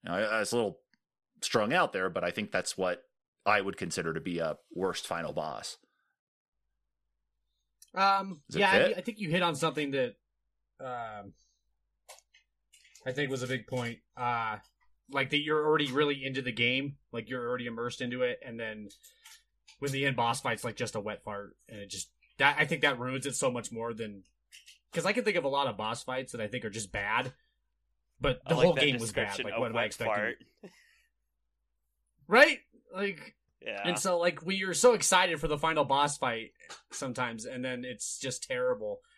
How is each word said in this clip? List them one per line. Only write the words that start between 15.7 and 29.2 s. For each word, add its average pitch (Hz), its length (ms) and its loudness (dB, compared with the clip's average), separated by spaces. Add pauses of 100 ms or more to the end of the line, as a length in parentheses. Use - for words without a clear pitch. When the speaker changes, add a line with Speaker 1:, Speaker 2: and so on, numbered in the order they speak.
Speaker 2:
really 139 340 2
into 135 160 -4
the 123 100 -4
game, 127 440 0 (160)
like, 113 180 -8
you're 123 180 -4
already 123 200 -4
immersed 120 340 -6
into 123 220 -2
it, 123 200 -2
and 117 160 -12
then 107 300 -8 (920)
when 139 120 -2
the 139 140 0
end 135 100 2
boss 117 260 2
fight's, 117 220 -2
like, 113 120 -6
just 117 200 -4
a 110 40 0
wet 104 240 -6
fart, 101 320 -10 (140)
and 107 100 -14
it 98 100 -14
just, 92 200 -10 (300)
that, 143 180 6
I 151 80 4
think 156 160 -2
that 139 180 2
ruins 127 260 -4
it 131 100 -4
so 135 160 2
much 120 200 -6
more 117 220 -6
than, 104 300 -10 (680)
'cause 165 140 -4
I 202 80 2
can 196 100 0
think 202 140 0
of 147 60 2
a 139 60 0
lot 135 180 2
of 107 100 -4
boss 110 260 -4
fights 127 280 -6
that 113 100 -8
I 104 60 -4
think 113 180 -6
are 107 60 -4
just 104 200 -8
bad, 110 420 -2 (840)
but 131 260 0
Speaker 3:
I - 40 -8
Speaker 2:
the 165 60 6
Speaker 3:
like 131 100 8
Speaker 2:
whole 175 80 8
Speaker 3:
that 135 80 2
Speaker 2:
game 143 160 4
was 113 140 -2
bad. 120 140 0